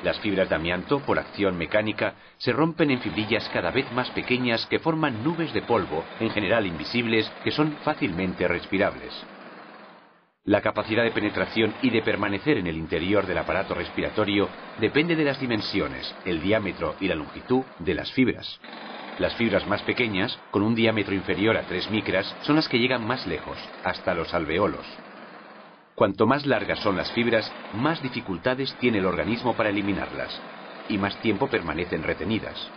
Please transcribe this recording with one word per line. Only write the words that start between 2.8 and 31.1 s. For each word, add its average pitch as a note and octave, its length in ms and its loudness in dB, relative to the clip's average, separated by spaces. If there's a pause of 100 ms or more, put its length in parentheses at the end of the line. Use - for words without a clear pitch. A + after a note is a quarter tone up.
en B2 100 2
fibrillas G#2 500 0
cada F2+ 200 0
vez B2+ 220 0
más B2 180 -2
pequeñas A#2+ 560 0
que G#2+ 100 0
forman D3+ 460 0
nubes D#3+ 300 0
de G2 100 0
polvo, E2+ 420 0 (140)
en A2+ 100 2
general G#2 380 2
invisibles, A2+ 640 0 (140)
que A2+ 60 0
son D3+ 340 2
fácilmente F#2 640 0
respirables. F2 640 0 (1300)
La G2+ 180 4
capacidad G#2+ 420 2
de A#2 60 4
penetración G#2+ 720 2
y C3 80 4
de A2+ 140 2
permanecer G#2 560 2
en F2+ 80 -2
el D#2+ 100 -2
interior F2 480 2
del E2+ 140 0
aparato F2 340 0
respiratorio F#2+ 760 0 (320)
depende D3+ 360 2
de D#3 100 2
las C3 160 0
dimensiones, G2 760 -2 (100)
el E2+ 180 -2
diámetro F2+ 560 0
y F#2+ 80 -2
la F2 80 2
longitud B2 480 -2 (160)
de F2 160 0
las - 180 -6
fibras. - 480 0 (560)
Las F2 180 0
fibras G2 320 2
más G2 140 0
pequeñas, G2 580 0 (120)
con G#2 100 4
un A2+ 140 4
diámetro A2 400 2
inferior F#2+ 420 2
a D2 60 -2
tres F2+ 260 -4
micras, G2 540 0
son D3 120 4
las D#3 140 2
que B2+ 80 2
llegan A#2+ 280 2
más B2+ 200 -2
lejos, D2+ 320 -6 (260)
hasta F#2 300 0
los D#2+ 220 -2
alveolos. E2 500 0 (1080)
Cuanto G#2+ 320 4
más C#3+ 180 4
largas G2+ 360 2
son G2+ 160 2
las D#2 160 -2
fibras, A#2 360 2 (240)
más C#3+ 300 0
dificultades B2+ 800 -2
tiene A#2+ 160 4
el F#2 80 2
organismo G#2 500 0
para G#2+ 140 2
eliminarlas, F#2+ 720 -2 (480)
y A2 80 2
más G2 240 0